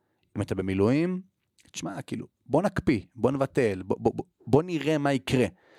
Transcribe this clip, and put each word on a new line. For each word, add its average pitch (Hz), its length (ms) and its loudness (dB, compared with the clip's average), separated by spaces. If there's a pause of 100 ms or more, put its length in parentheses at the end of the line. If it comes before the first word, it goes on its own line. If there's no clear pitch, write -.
(360)
אם 104 60 0
אתה 98 120 -6
במילואים, 113 680 0 (520)
תשמע, - 280 -10
כאילו, - 240 -10 (200)
בוא 139 160 2
נקפיא, 160 380 0 (140)
בוא 113 160 2
נבטל, 131 520 0
בוא, 98 180 -4
בוא, 113 140 2
בוא, - 100 -8 (220)
בוא 135 160 6
נראה 156 360 0
מה 143 140 0
יקרה." 127 340 0 (320)